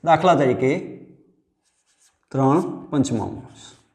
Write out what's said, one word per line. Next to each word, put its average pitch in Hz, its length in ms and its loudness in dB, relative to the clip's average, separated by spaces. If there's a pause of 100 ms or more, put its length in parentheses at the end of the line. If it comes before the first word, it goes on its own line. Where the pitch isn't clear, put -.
દાખલા 165 300 4
તરીકે 131 380 2 (1600)
ત્રણ 135 280 2 (300)
પંચમાંશ. - 720 -4 (320)